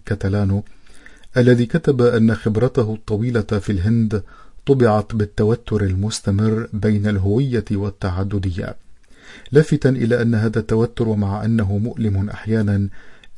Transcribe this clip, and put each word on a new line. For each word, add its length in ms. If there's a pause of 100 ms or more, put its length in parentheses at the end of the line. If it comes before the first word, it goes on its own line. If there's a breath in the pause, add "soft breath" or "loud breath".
كاتالانو، 580 (720 soft breath)
الذي 280
كتب 360
أن 340
خبرته 580
الطويلة 480
في 300
الهند 520 (420 loud breath)
طبعت 500
بالتوتر 680
المستمر 880
بين 340
الهوية 640
والتعددية، 1040 (760 loud breath)
لافتا 380
إلى 320
أن 140
هذا 240
التوتر، 500
مع 360
أنه 320
مؤلم 520
أحيانا، 600 (480 loud breath)